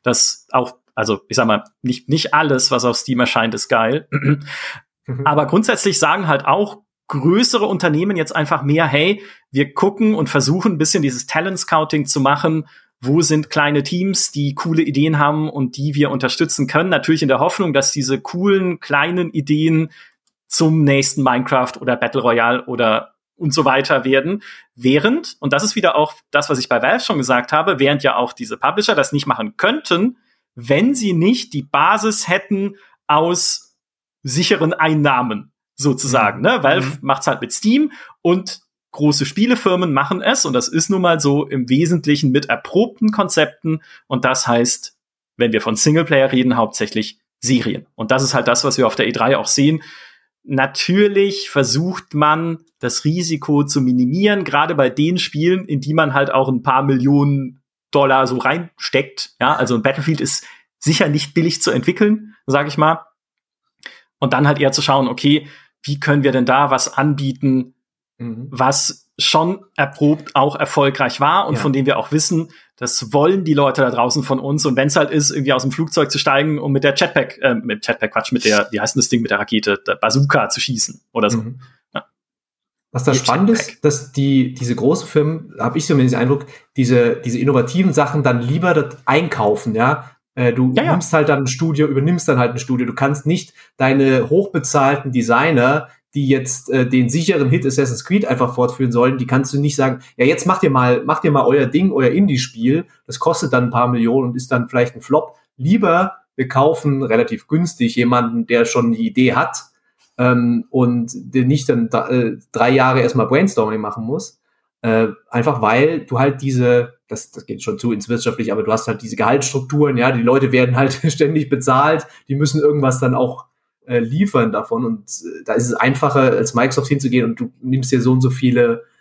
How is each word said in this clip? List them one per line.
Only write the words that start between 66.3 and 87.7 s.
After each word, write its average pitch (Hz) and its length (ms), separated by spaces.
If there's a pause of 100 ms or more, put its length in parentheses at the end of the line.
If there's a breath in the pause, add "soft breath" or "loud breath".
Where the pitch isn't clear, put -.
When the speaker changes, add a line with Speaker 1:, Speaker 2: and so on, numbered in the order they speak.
Speaker 1:
denn 127 140
da 131 260
was - 260
anbieten, 135 760 (460)
Speaker 2:
Mhm. 120 320
Speaker 1:
was 131 680
schon 175 480 (100)
erprobt 147 600
auch 143 200
erfolgreich 139 640
war 165 280
und 147 80
Speaker 2:
Ja. 127 60
Speaker 1:
von 143 120
dem 135 120
wir 135 120
auch - 140
wissen, 160 400 (260 soft breath)
das 120 340
wollen 170 320
die 160 100
Leute 139 280
da 127 100
draußen 123 320
von 135 160
uns. 143 260
Und 131 100
wenn's 139 200
halt 147 160
ist, 147 200
irgendwie 139 220
aus 127 100
dem 131 80
Flugzeug 156 400
zu - 80
steigen 151 400
und 143 120
mit 135 120
der 139 120
Jetpack, 165 460
äh, 127 140
mit 107 320
Jetpack, 113 260
Quatsch, - 180
mit 120 140
der, 107 260
wie 104 80
heißt 104 160
denn 135 60
das 110 80
Ding 120 120
mit 110 100
der 101 80
Rakete, 104 460
der - 100
Bazooka 131 540
zu - 120
schießen - 400 (100)
oder 107 180
so. 113 120
Speaker 2:
Mhm. 120 180 (340 soft breath)
Speaker 1:
Ja. - 120 (840)
Speaker 2:
Was 127 120
da 143 80
Speaker 1:
Die 131 80
Speaker 2:
spannend 180 300
Speaker 1:
Jetpack. 226 240
Speaker 2:
ist, - 120
dass 143 260
die, 135 420
diese 123 220
großen 131 320
Firmen, 156 520
hab - 160
ich 160 100
zumindest 127 300
den - 60
Eindruck, 139 240 (320 loud breath)
diese, 120 400
diese 123 220
innovativen 143 540